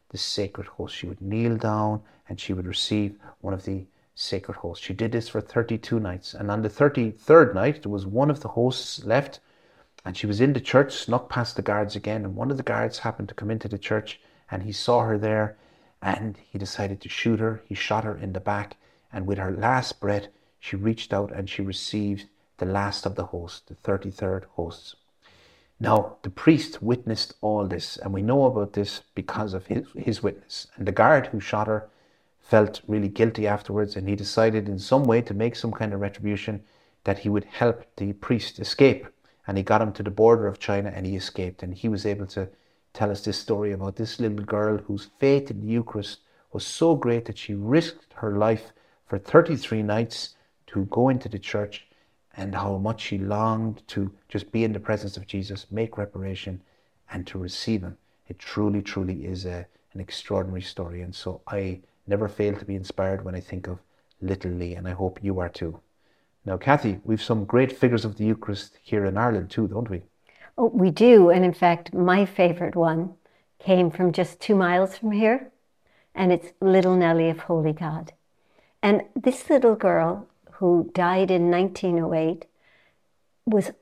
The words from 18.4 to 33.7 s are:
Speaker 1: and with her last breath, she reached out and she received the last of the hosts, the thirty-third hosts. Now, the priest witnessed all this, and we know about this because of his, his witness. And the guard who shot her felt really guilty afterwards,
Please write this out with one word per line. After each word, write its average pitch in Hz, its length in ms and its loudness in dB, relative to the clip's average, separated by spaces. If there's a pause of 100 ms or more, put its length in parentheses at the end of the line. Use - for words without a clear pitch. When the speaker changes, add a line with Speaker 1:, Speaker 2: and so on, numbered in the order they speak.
Speaker 1:
and 98 160 -6
with 101 120 -2
her 95 120 -4
last 117 480 -2
breath, 101 280 -2 (320)
she - 180 -10
reached 113 340 -2
out 101 220 -2
and 98 160 -8
she - 120 -8
received 101 640 -4 (320)
the 90 60 -2
last 98 400 -2
of 98 100 -4
the 98 100 -6
hosts, - 420 -12
the - 80 -18
thirty-third 95 760 -4
hosts. - 440 -10 (840)
Now, 110 440 2
the 95 60 -8
priest - 540 2
witnessed 110 560 -2
all 107 260 0
this, - 320 -8
and 98 160 -6
we 98 80 -2
know 131 240 4
about 101 280 0
this - 280 -4 (140)
because 98 380 -6
of 92 140 -8
his, 120 280 -4
his - 260 -4
witness. - 540 -6
And 95 100 -8
the 101 60 0
guard 131 360 6
who 107 120 -6
shot 107 280 -2
her 107 200 -2 (540)
felt 107 460 4
really 107 200 0
guilty 110 400 0
afterwards, 104 480 -2